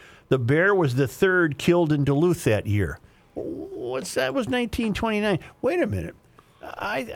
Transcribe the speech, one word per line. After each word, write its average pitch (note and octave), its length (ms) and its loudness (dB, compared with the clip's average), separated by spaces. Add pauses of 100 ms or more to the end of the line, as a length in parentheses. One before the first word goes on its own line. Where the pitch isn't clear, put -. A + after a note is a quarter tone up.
(300)
The C3+ 100 2
bear D#3+ 360 4
was C#3+ 200 2
the C#3 120 2
third F3+ 500 2
killed F3 340 4
in C#3+ 120 2
Duluth D3+ 400 2
that G#2+ 240 2
year. G2+ 320 0 (340)
What's B3 800 -8
that? C4 200 -2
Was B3+ 140 -2
nineteen A#3+ 460 -2
twenty-nine. G#3 460 0 (220)
Wait E4+ 200 0
a B3 60 0
minute. F2+ 280 -6 (460)
I, G#3+ 540 -8